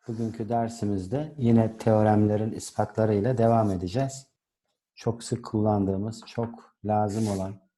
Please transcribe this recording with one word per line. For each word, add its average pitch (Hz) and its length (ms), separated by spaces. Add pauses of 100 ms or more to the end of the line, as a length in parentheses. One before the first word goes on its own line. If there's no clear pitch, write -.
Bugünkü 113 420
dersimizde 117 880
yine 117 400
teoremlerin 107 760
ispatlarıyla 107 840
devam 113 340
edeceğiz. 95 560 (680)
Çok - 280
sık - 220
kullandığımız, 104 800
çok - 500 (100)
lazım 107 420
olan 98 340 (160)